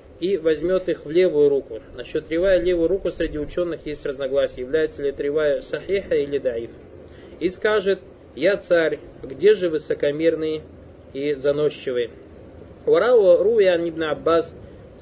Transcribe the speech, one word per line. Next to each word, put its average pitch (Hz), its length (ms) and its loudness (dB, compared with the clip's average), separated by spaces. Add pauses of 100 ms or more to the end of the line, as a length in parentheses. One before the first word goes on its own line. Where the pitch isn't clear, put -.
(200)
и 185 160 -2
возьмёт 160 540 0
их 160 160 -6
в 147 40 -10
левую 156 380 4
руку. 127 320 -2 (160)
Насчёт 147 320 -8
ривая 175 320 2
левую 170 280 0
руку 190 220 -2
среди 151 280 -6
учёных 160 480 -6
есть 147 180 -10
разногласия, 135 560 -2
является 151 420 -2
ли 143 60 -2
это 139 140 -6
ривая 143 400 0
сахиха 180 520 -6
или 143 220 -2
даиф. 117 360 -4 (680)
И 165 80 0
скажет: 196 520 -2 (360)
«Я 185 220 0
царь, 160 400 0 (240)
где 147 320 2
же 180 160 -2
высокомерные 156 880 -2 (540)
и 143 180 -4
заносчивые?» 139 800 -2 (760)
ورا-، 196 320 4
وروي 196 540 6
عن 170 160 2
ابن 160 160 -4
عباس 160 520 0 (480)